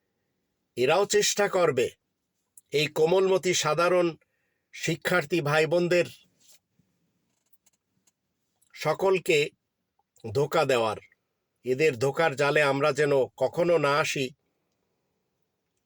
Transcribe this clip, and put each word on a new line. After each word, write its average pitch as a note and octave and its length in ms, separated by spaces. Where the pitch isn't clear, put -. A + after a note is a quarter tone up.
এরাও D#3 300
চেষ্টা G3+ 420
করবে D3+ 420
এই D3+ 160
কোমলমতি F3+ 680
সাধারণ E3+ 600
শিক্ষার্থী F3 680
ভাই D#3 260
বোনদের F3 380
সকলকে D#3+ 800
ধোঁকা D3 300
দেওয়ার। A2+ 320
এদের C3 320
ধোঁকার C#3 400
জালে D3 260
আমরা C#3 300
যেন C#3 340
কখনো E3 520
না C#3+ 200
আসি, C#3+ 320